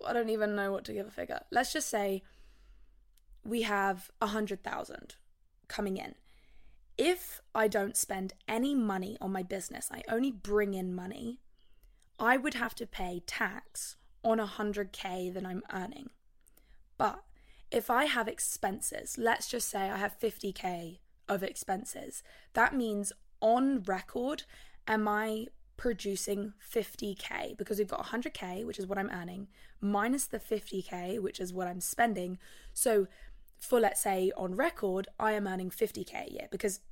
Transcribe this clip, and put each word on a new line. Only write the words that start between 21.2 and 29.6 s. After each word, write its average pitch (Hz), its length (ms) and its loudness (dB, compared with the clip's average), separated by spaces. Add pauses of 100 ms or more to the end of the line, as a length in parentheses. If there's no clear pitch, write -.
of 196 140 0
expenses, - 800 -4 (300)
that 240 240 6
means 214 360 0 (280)
on 254 420 6
record, 240 640 -2 (420)
am 220 220 4
I 220 380 2 (300)
producing 202 840 0
fifty - 560 -2
K? - 420 -6
Because 202 200 -2
we've 208 100 2
got - 120 -4
a - 40 -8
hundred 247 300 -4
K, 185 300 -6
which - 140 -6
is 196 80 -4
what 196 120 -2
I'm 196 120 -2
earning, 180 380 -8 (320)